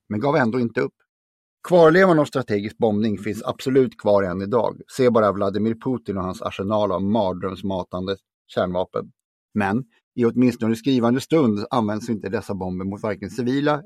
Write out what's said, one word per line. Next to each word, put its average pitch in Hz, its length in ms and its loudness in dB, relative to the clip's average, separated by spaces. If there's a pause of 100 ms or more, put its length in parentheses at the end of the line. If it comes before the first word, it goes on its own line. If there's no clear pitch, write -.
men 107 100 -4
gav 143 160 0
ändå 127 240 0
inte 120 220 -2
upp. 139 120 -4 (720)
Kvarlevan 175 520 6
av 147 60 2
strategisk 107 520 -4
bombning 107 400 0
finns 104 260 -6
absolut 131 540 0
kvar 104 260 4
än 92 180 -4
idag. 104 460 -2
Se 127 220 2
bara 107 220 4
Vladimir 101 440 -2
Putin 113 420 -6
och 90 60 -4
hans 90 180 -6
arsenal 104 500 -2
av 90 120 -2
mardrömsmatande 95 1120 -4 (300)
kärnvapen. 90 640 -2 (420)
Men 104 300 0 (320)
i 120 100 2
åtminstone 117 500 2
skrivande 123 460 0
stund 113 480 0
används 107 400 -2
inte 101 200 -6
dessa 104 240 -6
bomber 92 320 -6
mot 98 160 -8
varken 101 280 -6
civila 139 560 -2